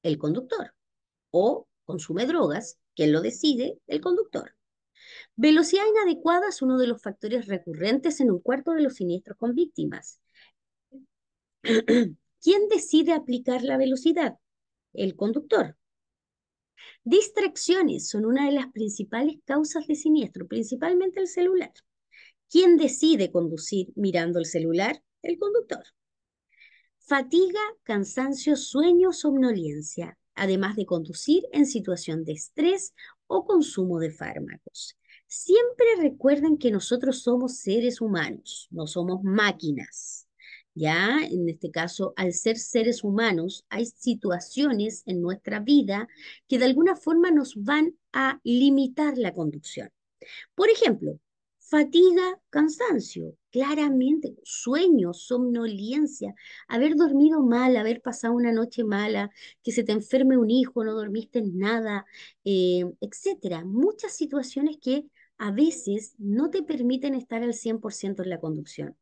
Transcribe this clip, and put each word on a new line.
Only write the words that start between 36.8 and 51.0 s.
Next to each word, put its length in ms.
somos 340
seres 420
humanos, 680
no 180
somos 360
máquinas. 1040
Ya, 440
en 260
este 220
caso, 460
al 160
ser 220
seres 480
humanos, 640
hay 200
situaciones 1200
en 140
nuestra 380
vida 480
que 120
de 60
alguna 300
forma 360
nos 240
van 400
a 300
limitar 760
la 160
conducción. 560
Por 160
ejemplo, 480